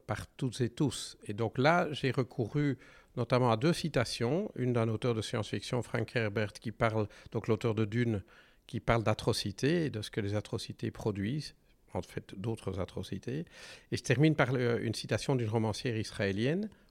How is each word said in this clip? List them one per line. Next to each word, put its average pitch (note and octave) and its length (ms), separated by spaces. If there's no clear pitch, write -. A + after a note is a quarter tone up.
par - 180
toutes - 340
et A#2 80
tous. - 480
Et G#2+ 60
donc A2 260
là, E3 340
j'ai C3 180
recouru C3 680
notamment B2 360
à A2 40
deux D3 160
citations, C#3+ 840
une B2 160
d'un A2+ 160
auteur A2+ 260
de A2 80
science-fiction, A2 600
Frank - 340
Herbert, G#2+ 380
qui - 180
parle, A2 360
donc A2 160
l'auteur A2 280
de A2 100
Dune, A2 380
qui - 140
parle A#2 220
d'atrocités B2 840
et A#2+ 40
de G#2 120
ce - 80
que A2 100
les G2+ 140
atrocités G#2+ 560
produisent, G#2+ 640
en F#2 80
fait - 360
d'autres F#2+ 420
atrocités. G2 680
Et - 60
je - 60
termine C#3+ 320
par B2+ 180
le, A#2+ 320
une A2 100
citation - 420
d'une A#2 120
romancière A2 480
israélienne, A2 720